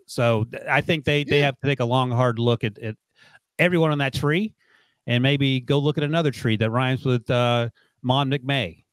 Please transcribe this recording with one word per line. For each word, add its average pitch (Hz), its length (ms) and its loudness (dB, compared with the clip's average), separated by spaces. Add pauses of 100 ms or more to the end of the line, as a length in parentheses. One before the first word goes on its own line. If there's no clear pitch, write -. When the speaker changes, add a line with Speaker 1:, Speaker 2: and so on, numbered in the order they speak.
Speaker 1:
So 117 380 0
th-, 120 240 -10
I 143 140 2
think 160 240 -2
they, 147 180 2
they 147 160 2
Speaker 2:
Yeah. 143 60 2
Speaker 1:
have 135 140 -4
to 135 60 -6
take 139 140 0
a 120 40 0
long, 127 260 0
hard 120 280 0
look 120 240 0
at, 107 160 -6
at 110 180 -10 (600)
everyone 165 320 4
on 147 80 0
that 139 160 -2
tree 175 400 -2 (520)
and 123 160 0
maybe 135 380 2
go 139 180 0
look 147 200 0
at 147 60 -2
another 156 260 0
tree 113 280 0
that 110 120 0
rhymes 127 340 0
with, 123 260 0
uh, 120 400 2 (320)
Mon 131 280 0
McMay 131 520 -4 (100)